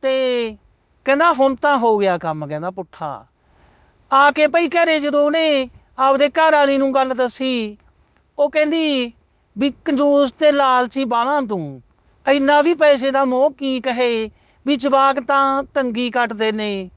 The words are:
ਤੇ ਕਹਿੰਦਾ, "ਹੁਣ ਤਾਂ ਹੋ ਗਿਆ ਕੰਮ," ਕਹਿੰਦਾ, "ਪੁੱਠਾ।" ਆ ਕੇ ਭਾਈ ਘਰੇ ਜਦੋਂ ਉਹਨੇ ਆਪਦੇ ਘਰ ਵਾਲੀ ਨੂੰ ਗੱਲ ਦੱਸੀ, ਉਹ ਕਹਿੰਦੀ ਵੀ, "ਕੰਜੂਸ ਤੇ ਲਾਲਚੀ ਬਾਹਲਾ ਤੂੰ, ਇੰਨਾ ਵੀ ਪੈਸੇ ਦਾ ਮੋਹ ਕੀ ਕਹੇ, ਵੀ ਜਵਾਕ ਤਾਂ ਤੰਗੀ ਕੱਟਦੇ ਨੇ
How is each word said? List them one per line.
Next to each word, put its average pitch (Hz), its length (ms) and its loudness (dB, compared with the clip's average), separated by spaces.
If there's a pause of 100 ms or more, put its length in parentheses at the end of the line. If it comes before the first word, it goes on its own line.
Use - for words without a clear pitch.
ਤੇ 254 560 -2 (480)
ਕਹਿੰਦਾ, 311 280 2
"ਹੁਣ 269 220 2
ਤਾਂ 285 220 0
ਹੋ 226 200 2
ਗਿਆ 190 200 0
ਕੰਮ," 156 300 -6
ਕਹਿੰਦਾ, 151 240 -8
"ਪੁੱਠਾ।" 160 540 -12 (880)
ਆ 285 180 6
ਕੇ 302 160 2
ਭਾਈ 330 200 0
ਘਰੇ 330 320 0
ਜਦੋਂ 294 260 0
ਉਹਨੇ 294 440 0 (300)
ਆਪਦੇ 269 300 2
ਘਰ 320 220 2
ਵਾਲੀ 285 260 2
ਨੂੰ 269 160 0
ਗੱਲ 262 160 0
ਦੱਸੀ, 247 680 -4 (600)
ਉਹ 285 100 2
ਕਹਿੰਦੀ 302 640 -2 (440)
ਵੀ, 269 160 -2 (120)
"ਕੰਜੂਸ 285 460 2
ਤੇ 302 200 2
ਲਾਲਚੀ 262 540 0
ਬਾਹਲਾ 247 360 -2
ਤੂੰ, 165 400 -8 (500)
ਇੰਨਾ 285 300 4
ਵੀ 330 120 2
ਪੈਸੇ 285 380 2
ਦਾ 269 140 2
ਮੋਹ 262 260 0
ਕੀ 262 280 -6
ਕਹੇ, 233 500 -2 (380)
ਵੀ 285 80 0
ਜਵਾਕ 269 440 2
ਤਾਂ 277 440 0
ਤੰਗੀ 247 460 -4
ਕੱਟਦੇ 220 420 -2
ਨੇ 202 460 -6